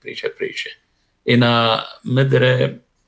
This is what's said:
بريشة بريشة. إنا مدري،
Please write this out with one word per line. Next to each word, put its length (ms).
بريشة 360
بريشة. 320
إنا 560
مدري، 760